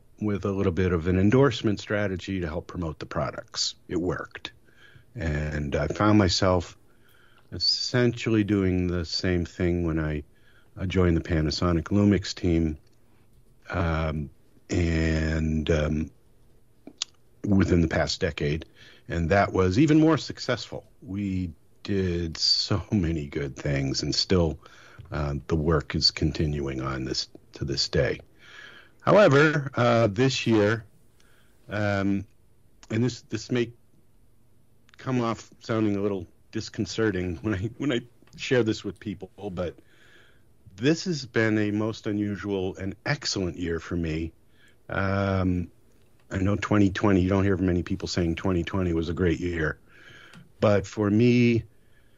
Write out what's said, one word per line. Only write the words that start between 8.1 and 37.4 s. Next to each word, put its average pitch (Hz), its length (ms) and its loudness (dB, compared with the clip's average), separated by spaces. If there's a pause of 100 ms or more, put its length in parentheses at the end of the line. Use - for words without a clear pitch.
doing 92 440 2
the 87 160 -2
same 90 400 -2
thing 87 420 -2
when 80 120 0
I, 76 260 -4 (520)
I 95 100 -4
joined 90 300 4
the 78 60 0
Panasonic 82 640 0
Lumix 101 500 2
team. 82 440 0 (920)
Um, 80 600 -2 (400)
and, 80 1000 0
um, 78 400 0 (1300)
within 92 360 4
the 80 80 2
past 78 320 -2
decade, 76 460 -2 (420)
and 82 220 -2
that 98 220 4
was 92 260 2
even 156 220 6
more 156 180 4
successful. - 680 -8 (180)
We 95 500 -4 (300)
did 87 540 -2
so - 500 0
<laughs> - 60 -4
many 82 340 0
good 71 300 -6
things, 67 460 -2
and 139 120 -2
still, 82 440 2 (520)
uh, 73 240 -4 (120)
the 82 100 0
work 78 380 0
is 76 160 2
continuing 73 720 -2
on 65 220 -4
this, 65 240 -6 (260)
to - 100 -8
this 67 240 -4
day. - 320 0 (800)
However, 151 760 6
uh, 117 340 4
this 127 380 0
year, 110 380 4 (840)
um, 101 560 0 (640)
and 113 140 0
this, - 180 -4
this - 280 -10
may 120 200 0 (1300)
come 123 240 -2
off 113 260 -4 (120)
sounding 110 360 0
a 98 40 -2
little 98 260 -2 (260)
disconcerting 98 880 -2